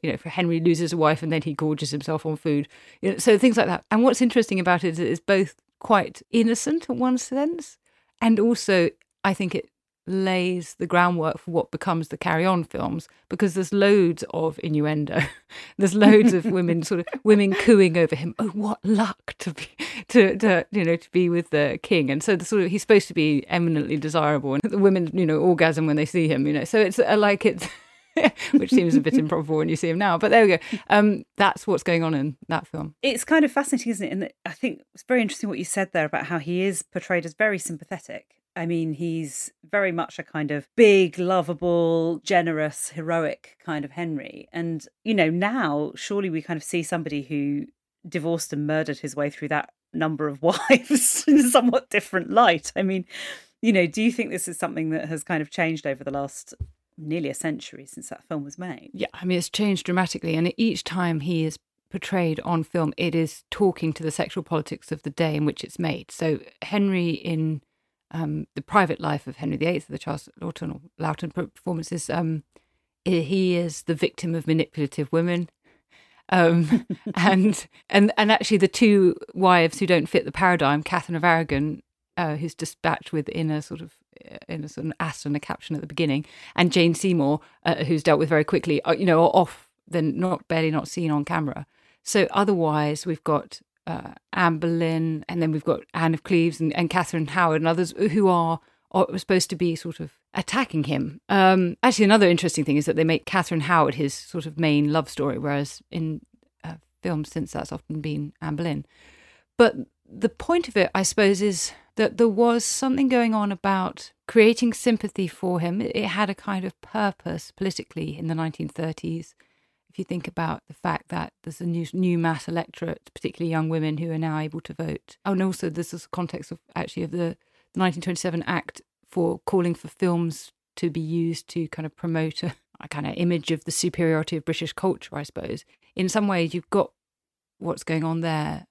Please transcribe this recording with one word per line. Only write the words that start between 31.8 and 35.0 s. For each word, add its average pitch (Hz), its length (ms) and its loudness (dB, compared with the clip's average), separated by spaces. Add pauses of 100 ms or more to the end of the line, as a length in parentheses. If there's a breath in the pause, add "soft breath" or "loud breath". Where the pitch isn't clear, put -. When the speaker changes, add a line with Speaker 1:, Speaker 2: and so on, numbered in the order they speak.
Speaker 1:
going 170 200 2
on 160 100 0
in 143 240 -2 (100)
that - 180 -4
film. 151 360 -10
Speaker 2:
It's 262 240 -2
kind 320 180 4
of 302 80 2
fascinating, 269 400 -2
isn't 196 160 -6
it? - 60 -6
And 190 160 -6 (160)
I 196 60 -8
think - 320 -8 (100)
it's - 100 -20